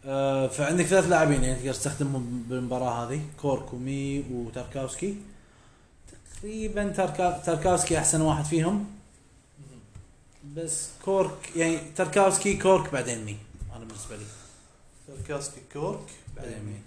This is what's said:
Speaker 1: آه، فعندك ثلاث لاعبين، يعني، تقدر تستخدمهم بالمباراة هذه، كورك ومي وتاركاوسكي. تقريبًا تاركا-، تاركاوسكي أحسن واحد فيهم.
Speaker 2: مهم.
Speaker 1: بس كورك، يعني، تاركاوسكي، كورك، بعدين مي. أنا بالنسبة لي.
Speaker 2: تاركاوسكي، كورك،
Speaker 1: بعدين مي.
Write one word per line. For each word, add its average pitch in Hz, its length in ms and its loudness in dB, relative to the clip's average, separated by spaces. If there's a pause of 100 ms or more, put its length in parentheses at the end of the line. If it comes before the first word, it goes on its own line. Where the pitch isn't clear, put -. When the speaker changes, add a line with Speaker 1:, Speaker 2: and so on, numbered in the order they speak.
Speaker 1:
آه، 135 420 2
فعندك 147 380 2
ثلاث 185 200 6
لاعبين، 156 400 6
يعني، 127 140 2
تقدر 131 140 -4
تستخدمهم 131 760 -2
بالمباراة 123 560 -2
هذه، 139 180 -4 (200)
كورك 135 300 -2
ومي 139 600 -4
وتاركاوسكي. 127 840 -6 (1200)
تقريبًا 208 520 -2
تاركا-، 180 540 2
تاركاوسكي 170 520 4
أحسن 156 220 4
واحد 151 240 4
فيهم. 165 300 2
Speaker 2:
مهم. - 1040 -10 (760)
Speaker 1:
بس 160 340 -6 (160)
كورك، 190 520 0
يعني، 165 220 2 (180)
تاركاوسكي، 190 600 4
كورك، 185 360 4
بعدين 117 320 -4
مي. 104 120 -8 (400)
أنا 117 80 -14
بالنسبة 110 320 -12
لي. 104 80 -12 (840)
Speaker 2:
تاركاوسكي، 143 540 -10 (120)
كورك، 175 340 -6 (300)
Speaker 1:
بعدين 117 280 -10
مي. 104 220 -10